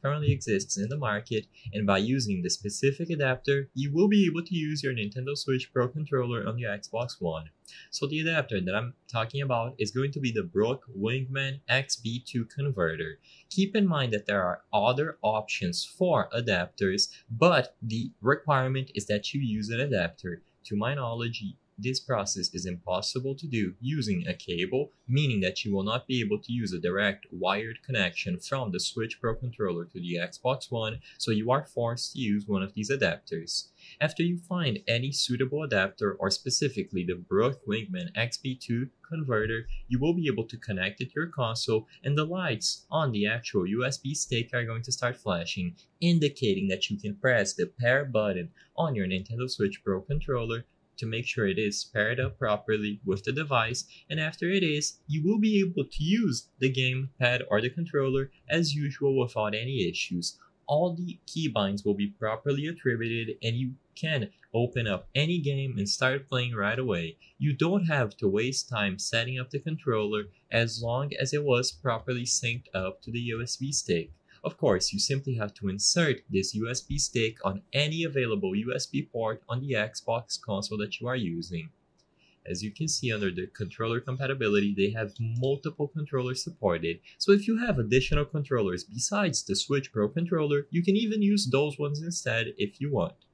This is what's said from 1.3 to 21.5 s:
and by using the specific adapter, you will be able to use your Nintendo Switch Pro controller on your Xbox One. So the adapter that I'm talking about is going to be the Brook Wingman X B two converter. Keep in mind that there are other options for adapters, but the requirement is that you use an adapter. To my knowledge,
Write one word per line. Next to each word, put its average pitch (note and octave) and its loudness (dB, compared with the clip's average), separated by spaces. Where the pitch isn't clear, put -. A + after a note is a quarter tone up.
and G#2 0
by G2 6
using G#2+ 2
the F2+ -2
specific C#3 -2
adapter, C#3 0
you C#3 -2
will F3 4
be G3+ 8
able E3 0
to F3 -6
use D3+ -2
your C3 0
Nintendo B2+ -4
Switch C3 -2
Pro B2 4
controller B2+ -2
on A2+ -2
your A#2 -4
Xbox A2 -6
One. D#2+ -4
So - -4
the D3 -2
adapter D#3 0
that F#2 0
I'm A#2+ -2
talking A#2 -2
about B2+ 0
is G#2 0
going C3+ -2
to C#3 -6
be C3 0
the A2 0
Brook G#2+ 0
Wingman C3 -2
X C3+ 2
B A#2 -6
two A#2 -2
converter. E2+ -2
Keep G3 2
in G3+ 4
mind C#3 2
that - -2
there G2+ 2
are F2+ 0
other B2+ 2
options G#2+ 0
for D#3+ 2
adapters, G2+ 0
but D3+ 4
the A2+ -4
requirement C3+ 2
is - -4
that G#2 -2
you C#3 0
use G#2+ -2
an A#2 -2
adapter. F#2 -2
To G2+ -4
my A2+ 0
knowledge, A#2 -4